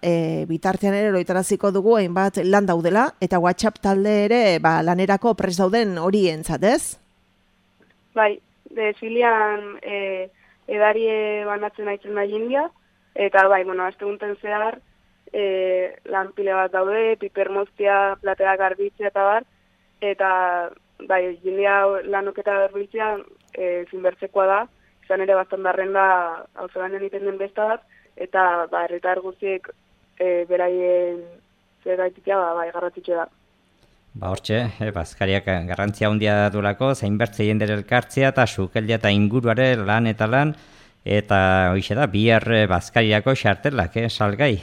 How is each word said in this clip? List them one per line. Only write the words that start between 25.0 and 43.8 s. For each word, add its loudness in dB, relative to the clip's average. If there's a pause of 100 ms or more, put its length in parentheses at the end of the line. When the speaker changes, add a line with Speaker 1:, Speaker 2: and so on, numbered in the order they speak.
Speaker 2:
izan -2
ere, 2
Baztandarren -2
da 4 (540)
auzolanean -8
egiten -6
den -4
besta -4
bat, -4 (340)
eta, 0
ba, -4
herritar -2
guztiek, -6 (500)
eh, 0
beraien 0 (680)
zergaitik, -4
ba, 0
bai, -6
garrantzitsua -6
da. -4 (880)
Speaker 3:
Ba, -6
hortxe, -4 (220)
eh, -4
bazkariak -4 (220)
garrantzia -2
handia 2
duelako, -2
zainbertze -2
jendere 0
elkartzea, 0
eta 2
Sukeldea -2
eta 2
inguruare 2
lan 0
eta 0
lan, 2 (500)
eta 4
hoixe -2
da, 0
bihar, 2
eh, 4
bazkarirako 2
xartelak, -2